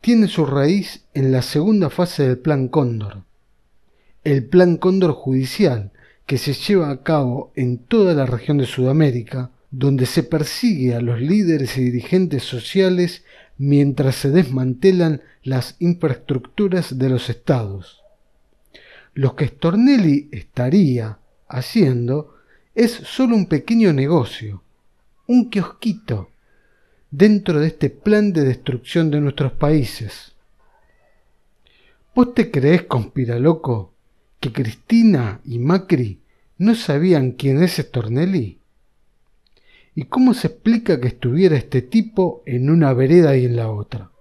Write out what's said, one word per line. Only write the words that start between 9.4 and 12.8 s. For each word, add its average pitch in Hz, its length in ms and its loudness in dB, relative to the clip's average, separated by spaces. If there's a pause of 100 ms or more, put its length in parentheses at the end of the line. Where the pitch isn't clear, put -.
donde 135 340 0
se 156 180 -2
persigue 151 720 -2
a 117 80 -4
los 120 180 -2
líderes 156 580 0
y 127 80 0
dirigentes 139 580 -2
sociales 175 800 -2 (340)